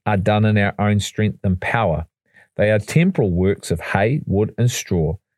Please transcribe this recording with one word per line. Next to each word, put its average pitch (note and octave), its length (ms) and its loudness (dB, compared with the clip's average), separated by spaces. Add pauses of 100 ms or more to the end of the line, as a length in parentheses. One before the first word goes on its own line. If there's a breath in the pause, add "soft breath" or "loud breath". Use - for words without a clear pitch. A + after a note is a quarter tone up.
are G#2+ 120 0
done G#2+ 280 2
in G#2+ 120 2
our G2+ 220 0
own G#2 200 2
strength G#2 440 -4
and F#2 160 0
power. E2+ 460 -2 (500 soft breath)
They G#2 160 2
are G#2+ 80 2
temporal D#3 520 0
works F#2 400 0
of D#2+ 80 -2
hay, A2 460 0
wood, G#2 320 -2
and A#2+ 120 2
straw, E2 480 -2 (200)